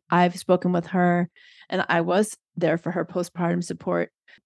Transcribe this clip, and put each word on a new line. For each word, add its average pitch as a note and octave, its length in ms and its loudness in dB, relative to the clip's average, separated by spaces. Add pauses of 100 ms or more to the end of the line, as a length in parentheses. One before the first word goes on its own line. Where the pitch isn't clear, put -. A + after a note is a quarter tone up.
I've F3 280 2
spoken F3+ 340 0
with E3+ 160 0
her, F3 420 2 (400)
and F#3 200 -2
I E3+ 100 2
was F3+ 380 0 (180)
there E3+ 220 0
for F3 140 -6
her E3+ 120 -4
postpartum F3 640 -4
support, F3 480 -4 (320)